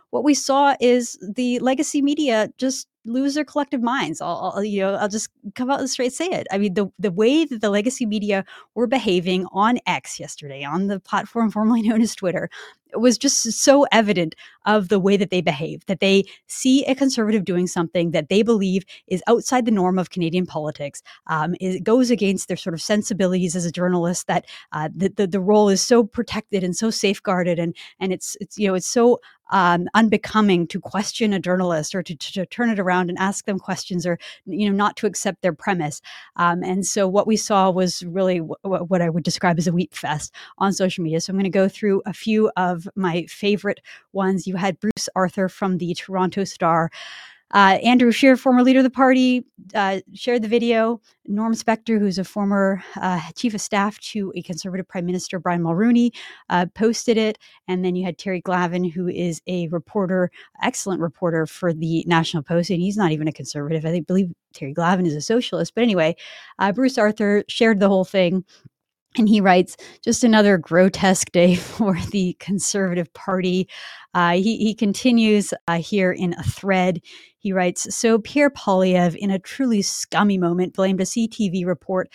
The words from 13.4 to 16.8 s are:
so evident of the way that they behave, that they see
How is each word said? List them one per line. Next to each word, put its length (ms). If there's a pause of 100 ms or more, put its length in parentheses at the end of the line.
so 400
evident 420 (320)
of 220
the 100
way 180
that 140
they 100
behave, 460
that 140
they 240 (240)
see 360